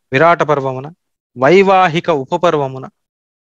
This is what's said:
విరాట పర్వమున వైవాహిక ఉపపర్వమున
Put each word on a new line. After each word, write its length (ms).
విరాట 300
పర్వమున 500
వైవాహిక 720
ఉపపర్వమున 800